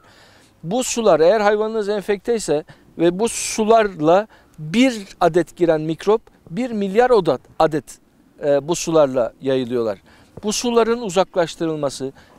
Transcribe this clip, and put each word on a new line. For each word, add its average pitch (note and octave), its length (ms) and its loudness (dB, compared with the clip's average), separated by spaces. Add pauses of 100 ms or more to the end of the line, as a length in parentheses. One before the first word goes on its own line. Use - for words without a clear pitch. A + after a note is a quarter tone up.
(640)
Bu G#3+ 200 -4
sular G#3 360 2
eğer F#3 220 4
hayvanınız G#3+ 480 0
enfekte G3+ 460 -4
ise E3 280 -2 (340)
ve F3 220 0
bu A3+ 100 0
sularla G#3 960 2 (320)
bir A3 340 0 (280)
adet E3+ 340 0
giren E3 260 0
mikrop E3 400 -2 (280)
bir A#3 220 -6
milyar G#3 380 0
oda-, D#3+ 300 2 (200)
adet, D#3 260 0 (600)
e, C#3+ 220 2
bu E3+ 80 -2
sularla C3+ 640 2
yayılıyorlar. B2 580 -2 (440)
Bu G#3 100 -4
suların A#3 480 0
uzaklaştırılması, D#3+ 1080 -2 (280)